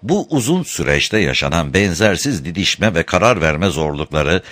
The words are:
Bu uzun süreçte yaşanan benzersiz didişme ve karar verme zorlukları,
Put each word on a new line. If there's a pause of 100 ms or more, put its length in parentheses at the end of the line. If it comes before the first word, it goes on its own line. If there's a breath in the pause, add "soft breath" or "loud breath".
Bu
uzun
süreçte
yaşanan
benzersiz
didişme
ve
karar
verme
zorlukları,